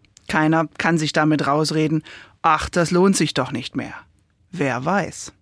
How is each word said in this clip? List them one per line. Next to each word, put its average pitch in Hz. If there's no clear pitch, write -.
Keiner 156
kann 165
sich 151
damit 151
rausreden, 156
„Ach, 156
das 170
lohnt 190
sich 160
doch 135
nicht 123
mehr.“ 120
Wer 135
weiß. 170